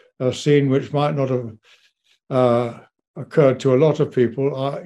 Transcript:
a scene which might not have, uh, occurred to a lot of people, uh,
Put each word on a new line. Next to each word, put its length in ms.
a 140
scene 380
which 240
might 200
not 140
have, 240
uh, 480
occurred 460
to 140
a 20
lot 240
of 100
people, 480
uh, 280